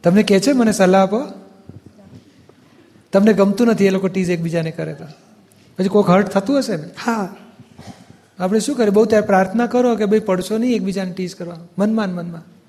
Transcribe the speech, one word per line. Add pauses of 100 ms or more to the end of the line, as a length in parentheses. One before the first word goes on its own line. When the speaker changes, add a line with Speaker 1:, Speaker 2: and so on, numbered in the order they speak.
Speaker 1:
તમને
કહે
છે,
"મને
સલાહ
આપો"? (1900)
તમને
ગમતું
નથી
એ
લોકો
ટીઝ
એકબીજાને
કરે
તો. (720)
પછી
કોક
હર્ટ
થતું
હશે
ને? (200)
Speaker 2:
હા. (1000)
Speaker 1:
આપણે
શું
કરીએ?
બહુ
ત્યારે
પ્રાર્થના
કરો
કે
ભાઈ
પડશો
નહીં
એકબીજાને
ટીઝ
કરવા. (220)
મનમાં
ને
મનમાં. (260)